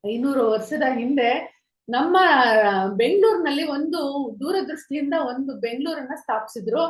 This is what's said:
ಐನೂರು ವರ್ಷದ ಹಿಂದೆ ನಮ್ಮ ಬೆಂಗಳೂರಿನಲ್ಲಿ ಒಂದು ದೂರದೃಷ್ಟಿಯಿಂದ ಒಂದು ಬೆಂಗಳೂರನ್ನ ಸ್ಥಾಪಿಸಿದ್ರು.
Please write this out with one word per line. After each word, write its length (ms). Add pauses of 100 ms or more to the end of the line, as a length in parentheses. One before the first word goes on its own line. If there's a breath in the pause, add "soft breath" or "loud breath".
ಐನೂರು 440
ವರ್ಷದ 380
ಹಿಂದೆ 720 (280)
ನಮ್ಮ 280 (720)
ಬೆಂಗಳೂರಿನಲ್ಲಿ 800
ಒಂದು 320 (400)
ದೂರದೃಷ್ಟಿಯಿಂದ 800
ಒಂದು 400
ಬೆಂಗಳೂರನ್ನ 560
ಸ್ಥಾಪಿಸಿದ್ರು. 760